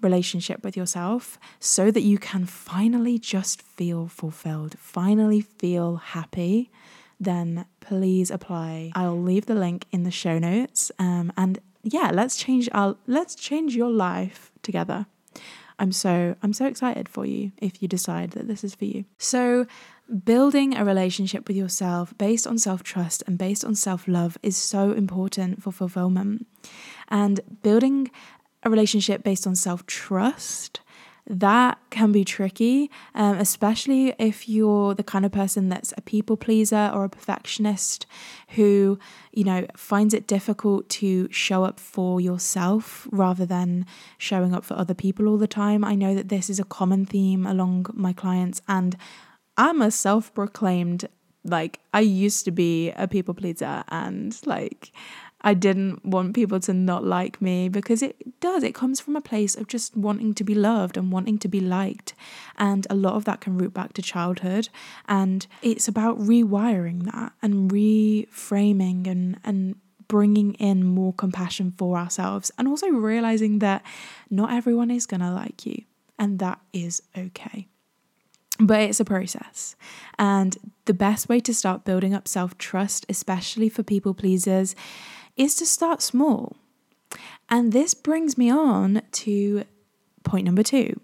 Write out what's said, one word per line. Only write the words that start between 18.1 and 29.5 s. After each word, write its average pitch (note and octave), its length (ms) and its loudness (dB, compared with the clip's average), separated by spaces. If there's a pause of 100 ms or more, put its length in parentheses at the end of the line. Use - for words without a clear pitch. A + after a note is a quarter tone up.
that - 160 -10
this G#3 160 -8
is G3 120 -8
for G3+ 100 -8
you. G3+ 200 -6 (120)
So B3 480 0 (580)
building C4+ 540 4
a G#3 80 2
relationship F#3+ 640 0
with G3 100 -2
yourself F3 640 -2
based A3 260 2
on A#3 140 -2
self-trust F#3 680 -4
and F#3 100 -2
based F#3+ 300 -2
on A3+ 80 -2
self-love F3+ 680 -2
is F#3+ 140 0
so G3 340 0
important F#3 720 -2
for G3 80 -6
fulfillment. F#3 760 -2 (640)
And G3+ 320 2 (240)
building C4 480 4 (500)
a A#3 80 0
relationship G#3+ 540 2
based G3 240 -2
on F#3 80 0